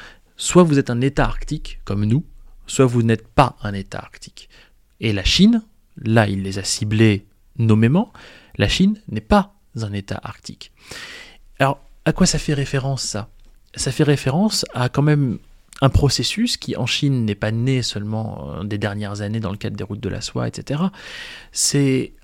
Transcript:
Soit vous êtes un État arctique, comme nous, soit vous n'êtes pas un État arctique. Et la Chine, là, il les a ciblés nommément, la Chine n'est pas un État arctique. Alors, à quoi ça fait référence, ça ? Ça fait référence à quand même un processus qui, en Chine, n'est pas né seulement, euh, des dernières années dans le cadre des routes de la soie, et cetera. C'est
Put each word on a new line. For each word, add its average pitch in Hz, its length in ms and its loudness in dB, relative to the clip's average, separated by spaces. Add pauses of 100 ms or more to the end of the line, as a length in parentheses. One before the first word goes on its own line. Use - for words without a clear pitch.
(380)
Soit - 240 4
vous 156 160 6
êtes 135 140 0
un 120 100 0
État 139 240 2
arctique, - 580 -6
comme 101 220 -2
nous, 117 180 2 (440)
soit - 180 4
vous 120 160 2
n'êtes 113 260 0
pas - 360 2
un 104 100 -4
État 98 240 -10
arctique. - 500 -18 (520)
Et 117 120 0
la 98 120 -2
Chine, 220 400 4 (340)
là, 113 300 2
il 98 160 -2
les 95 160 -6
a 95 40 -8
ciblés 107 600 2 (320)
nommément, 117 560 4 (440)
la 104 120 2
Chine 202 380 2
n'est 107 140 -6
pas 202 340 2 (260)
un 104 100 -4
État 101 300 -6
arctique. - 500 -16 (840)
Alors, 139 220 0 (260)
à 160 80 2
quoi 185 140 2
ça 160 100 0
fait 151 160 -2
référence, 139 480 -2
ça ? - 280 -8 (460)
Ça - 160 -4
fait 156 120 0
référence 147 720 2
à 127 160 0
quand 143 140 0
même 147 340 2 (440)
un 135 80 4
processus 143 680 2
qui, - 180 -8
en 123 120 -4
Chine, 135 360 0
n'est 104 120 0
pas 107 160 -2
né 123 320 0
seulement, 107 680 -6
euh, 78 120 -8
des 104 160 -4
dernières 101 420 -4
années 104 180 -4
dans 98 120 -4
le 101 60 -8
cadre 101 180 -8
des 95 80 -8
routes 104 160 -8
de 101 100 -4
la 98 120 -6
soie, 120 260 -6
et 117 80 -6
cetera. 160 360 -4 (600)
C'est 135 640 0 (100)